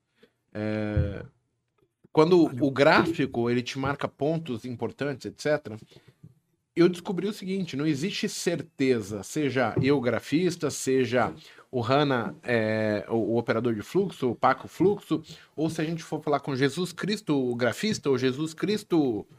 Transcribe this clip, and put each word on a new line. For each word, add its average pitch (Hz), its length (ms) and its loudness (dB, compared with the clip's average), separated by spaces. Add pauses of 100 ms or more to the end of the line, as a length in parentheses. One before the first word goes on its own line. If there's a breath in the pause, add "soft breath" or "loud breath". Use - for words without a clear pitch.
(520 soft breath)
é... 107 720 -4 (880)
Quando 160 380 6 (140)
o 139 60 2
gráfico, 139 800 4
ele 123 140 0
te 127 160 -8
marca 139 300 -4
pontos 151 560 -4
importantes, 123 600 -8
et 98 140 -12
cetera, 143 380 -2 (960 soft breath)
eu 165 120 6
descobri 180 380 -4
o 214 60 -4
seguinte: 190 440 -6
não 147 100 -2
existe 160 420 -2
certeza, 123 920 -2
seja 127 600 -2
eu 135 180 4
grafista, 143 720 0
seja 123 600 2 (380 loud breath)
o - 100 -2
Hanna, 131 640 2
é, 110 640 0
o, 113 60 -2
o 113 240 2
operador 117 360 0
de 104 80 -6
fluxo, 165 480 -2
o 107 40 -2
Paco 127 340 2
Fluxo, 175 540 0 (340 loud breath)
ou 156 140 0
se 165 100 -6
a 156 40 0
gente 165 180 -6
for - 200 -6
falar 143 180 0
com 143 140 -4
Jesus 139 380 0
Cristo, 196 420 -2
o 123 200 0
grafista, 123 560 0
ou 127 80 4
Jesus 131 360 -2
Cristo 160 720 0 (120)